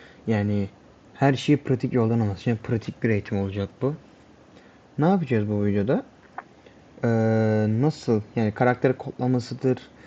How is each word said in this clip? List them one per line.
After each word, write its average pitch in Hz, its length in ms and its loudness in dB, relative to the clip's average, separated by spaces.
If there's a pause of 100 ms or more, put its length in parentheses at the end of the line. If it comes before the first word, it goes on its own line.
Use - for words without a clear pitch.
(260)
Yani 104 420 0 (460)
her 135 200 4
şeyi 143 220 2
pratik 131 360 -2
yoldan 117 280 2
anlatacağım. 104 420 -2
Pratik - 400 -6
bir 113 80 0
eğitim 104 280 -2
olacak 98 300 -4 (140)
bu. 139 120 -2 (1040)
Ne 151 100 2
yapacağız 127 400 2
bu 104 160 0
videoda? 104 400 0 (1000)
Ee, 120 40 2 (720)
nasıl? 123 400 0 (160)
Yani 107 160 0
karakter 123 460 2
kodlamasıdır. 127 800 -2 (280)